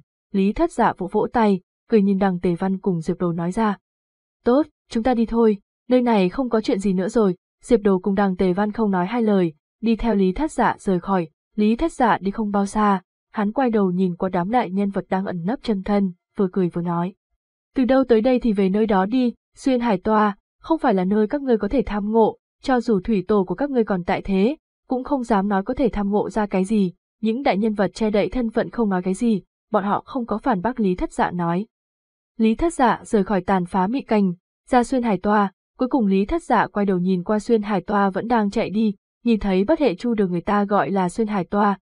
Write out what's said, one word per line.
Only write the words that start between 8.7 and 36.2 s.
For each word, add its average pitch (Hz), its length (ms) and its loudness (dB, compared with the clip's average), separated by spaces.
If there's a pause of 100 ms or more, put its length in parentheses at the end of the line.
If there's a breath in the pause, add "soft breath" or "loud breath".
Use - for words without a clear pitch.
không 208 200 -2
nói 180 140 0
hai 233 160 -4
lời, 196 320 2 (280)
đi 226 140 2
theo 220 200 -2
Lý 190 160 4
Thất 285 200 -4
Dạ 208 280 0
rời 185 200 0
khỏi. 185 280 -2 (280)
Lý 214 200 2
Thất 330 180 -2
Dạ 214 280 2
đi 196 100 -4
không 214 200 -6
bao 202 140 0
xa, 202 360 0 (300)
hắn 208 200 -2
quay 254 180 0
đầu 202 220 2
nhìn 180 240 0
qua 190 140 -4
đám 185 220 -4
đại 233 200 0
nhân 202 180 -2
vật 196 200 -6
đang 190 160 -2
ẩn 170 200 -6
nấp 247 180 -4
chân 196 200 -2
thân, 202 280 0 (260)
vừa 196 140 0
cười 185 180 0
vừa 175 120 -6
nói. 175 320 -4 (640)
"Từ 262 100 2
đâu 269 180 4
tới 226 180 4
đây 254 180 2
thì 233 140 0
về 196 160 2
nơi 208 160 2
đó 196 200 2
đi, 240 280 0 (220)
Xuyên 254 240 0
Hải 233 180 0
Toa, 214 400 0 (240)
không 320 180 -2
phải 254 140 2
là 185 120 0
nơi 214 220 2
các 285 140 -4
ngươi 254 160 2
có 208 100 -2
thể 233 180 0
tham 208 260 -4
ngộ, 220 260 2 (240)
cho 254 200 0
dù 220 180 2
thủy 190 280 -2
tổ 208 160 2
của 180 120 -4
các 285 140 -4
ngươi 247 140 2
còn 190 200 -2
tại 190 180 -2
thế, 196 340 0 (320)
cũng 254 160 -4
không 262 200 -2
dám 208 240 0
nói 196 160 0
có 254 100 -6
thể 254 200 0
tham 208 160 -2
ngộ 202 200 0
ra 208 160 -2
cái 190 200 -2
gì." 196 280 0 (280)
Những 226 220 -2
đại 254 140 2
nhân 214 160 0
vật 202 200 0
che 220 160 -2
đậy 202 200 0
thân 240 200 -4
phận 190 200 -2
không 226 200 -2
nói 185 120 0
cái 185 120 -2
gì, 214 280 0 (300)
bọn 202 120 0
họ 202 220 -2
không 240 200 -6
có 220 120 -4
phản 226 240 -2
bác 226 180 -4
Lý 190 160 2
Thất - 180 -8
Dạ 220 180 -2
nói. 175 360 -4 (720)
Lý 220 180 2
Thất 330 180 -2
Dạ 233 300 2
rời 202 200 0
khỏi 190 180 0
tàn 185 240 0
phá 185 220 -2
mị 247 140 -4
cảnh, 202 320 0 (360)
ra 247 140 4
Xuyên 247 200 -2
Hải 214 140 0
Toa, 208 340 0 (260)
cuối 254 100 -2
cùng 247 180 0
Lý 190 200 2